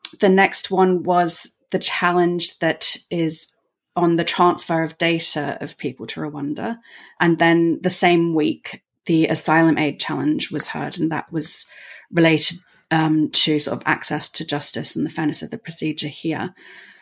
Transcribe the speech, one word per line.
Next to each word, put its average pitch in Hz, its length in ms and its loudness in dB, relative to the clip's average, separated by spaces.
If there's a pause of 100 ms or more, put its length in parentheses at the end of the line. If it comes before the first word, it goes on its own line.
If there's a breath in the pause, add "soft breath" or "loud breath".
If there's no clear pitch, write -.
(200)
the 202 80 4
next 196 420 4
one 185 320 4
was 175 540 0 (140)
the 185 100 -2
challenge 175 800 0
that - 380 -2 (140)
is 160 400 -2 (460)
on 170 200 4
the 165 80 0
transfer 170 580 2
of 160 160 -6
data 165 600 -2
of - 180 -12
people 127 260 -8
to 160 160 -10
Rwanda. 151 580 -6 (420 loud breath)
And 170 180 2
then 165 420 4
the 180 100 0
same 170 440 2
week, - 480 -2 (240)
the 160 220 4
asylum 160 500 2
aid 147 220 -2
challenge 151 500 -2
was 143 180 -2
heard, 147 300 -8
and 160 140 -2
that - 200 -8
was - 340 -2 (440 loud breath)
related, 165 480 2 (320 soft breath)
um, 156 400 2
to 151 300 2
sort - 160 -4
of 120 100 -14
access - 440 -4
to - 140 -6
justice - 520 -4
and 156 100 -2
the - 40 -8
fairness 151 320 -2
of - 80 -12
the 147 80 -10
procedure 151 500 -6
here. 156 460 -6 (480 loud breath)